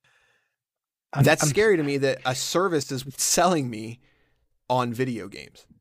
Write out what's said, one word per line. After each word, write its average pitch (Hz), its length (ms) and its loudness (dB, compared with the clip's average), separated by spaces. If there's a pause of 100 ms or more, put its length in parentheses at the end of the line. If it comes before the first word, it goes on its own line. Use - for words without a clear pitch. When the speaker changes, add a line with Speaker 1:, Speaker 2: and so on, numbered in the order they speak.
(1120)
Speaker 1:
I'm, 139 120 4
Speaker 2:
that's 151 180 4
Speaker 1:
I'm 156 60 2
Speaker 2:
scary 202 300 4
to 156 40 -2
me 143 160 -2
that 135 280 0
a 127 80 0
service 165 580 -2
is 127 120 -6 (120)
selling 165 540 2
me 110 280 -10 (720)
on 123 240 0
video 113 360 -4
games. - 380 -18 (140)